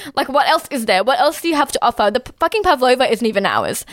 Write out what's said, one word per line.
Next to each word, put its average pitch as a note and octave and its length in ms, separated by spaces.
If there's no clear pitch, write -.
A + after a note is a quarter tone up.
Like, C#4 120
what C4+ 220
else D#4+ 200
is A#3+ 160
there? G3 160
What B3+ 160
else D4+ 220
do - 80
you E4 80
have C#4 160
to - 100
offer? G#3+ 300
The B3 80
p-, - 220
fucking G4 220
pavlova B3+ 460
isn't A3+ 160
even G3 200
ours." G#2+ 480